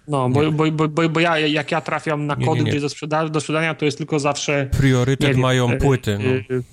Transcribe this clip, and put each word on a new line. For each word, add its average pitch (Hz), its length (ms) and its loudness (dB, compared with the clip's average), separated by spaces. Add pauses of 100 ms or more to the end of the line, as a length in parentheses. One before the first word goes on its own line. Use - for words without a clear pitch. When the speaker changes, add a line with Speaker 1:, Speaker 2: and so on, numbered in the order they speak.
Speaker 1:
No, 135 220 0
bo, 143 140 4
Speaker 2:
Nie. 156 80 2
Speaker 1:
bo, 156 200 2
bo, 156 160 0
bo, 160 220 0
bo 147 100 0
ja, 165 200 2
jak 151 320 -2
ja 160 100 0
trafiam 151 440 -4
na 147 100 -2
Speaker 2:
Nie, 131 40 -4
nie, 127 60 0
Speaker 1:
kody - 180 2
Speaker 2:
nie. 147 80 0
Speaker 1:
gdzie 147 100 0
do 143 80 -2
sprzeda-, 156 400 -2
do 156 120 -2
sprzedania, 156 340 -2
to 151 100 -2
jest 131 120 0
tylko 151 220 -2
zawsze, 143 520 -2
Speaker 2:
Priorytet 135 560 2
Speaker 1:
nie 139 60 2
wiem, 127 80 2
Speaker 2:
mają 127 300 2
Speaker 1:
e, 135 60 0
Speaker 2:
płyty, 127 460 2
no. 127 340 -2
Speaker 1:
e, 123 40 -2 (120)